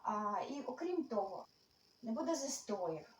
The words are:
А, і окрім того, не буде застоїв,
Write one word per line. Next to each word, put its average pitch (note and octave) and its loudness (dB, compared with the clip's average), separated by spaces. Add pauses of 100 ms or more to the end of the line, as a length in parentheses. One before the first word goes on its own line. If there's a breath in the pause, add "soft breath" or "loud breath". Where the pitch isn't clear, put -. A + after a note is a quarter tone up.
А, G#3 2
і C#4 -4
окрім E4 0
того, G3 0 (540)
не A3+ -2
буде D#4 4
застоїв, F#3+ -2